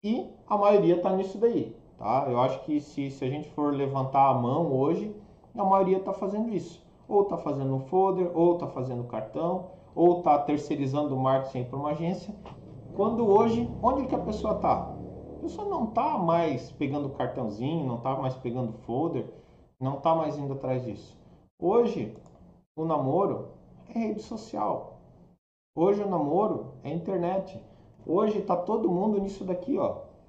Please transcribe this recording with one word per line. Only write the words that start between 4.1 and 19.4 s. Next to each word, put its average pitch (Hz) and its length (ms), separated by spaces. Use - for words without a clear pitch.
a 123 60
mão 135 380
hoje, 170 420
a 202 60
maioria 190 340
tá 190 140
fazendo 208 380
isso. - 340
Ou 202 160
tá 170 140
fazendo 135 360
um 135 60
folder, 185 540
ou 170 240
tá 139 80
fazendo 123 380
cartão, 160 680
ou 175 260
tá 151 180
terceirizando 143 760
o - 20
marketing 131 460
pra 135 140
uma 151 140
agência. 170 420
Quando 226 320
hoje, 233 400
onde 262 240
que - 80
a - 40
pessoa - 380
tá? - 380
A - 40
pessoa 403 260
não 330 200
tá 226 320
mais 165 540
pegando 139 360
cartãozinho, 127 800
não 120 120
tá 131 180
mais 131 180
pegando 120 400
folder, 135 480